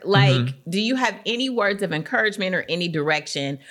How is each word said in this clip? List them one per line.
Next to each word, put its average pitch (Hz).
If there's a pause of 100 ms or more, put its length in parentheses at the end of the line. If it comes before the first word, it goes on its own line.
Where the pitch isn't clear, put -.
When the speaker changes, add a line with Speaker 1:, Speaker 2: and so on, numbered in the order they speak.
Speaker 1:
like, 185
Speaker 2:
Mm-hmm. 127
Speaker 1:
do 196
you 233
have 240
any 240
words 202
of 170
encouragement 196
or 165
any 175
direction 147 (120)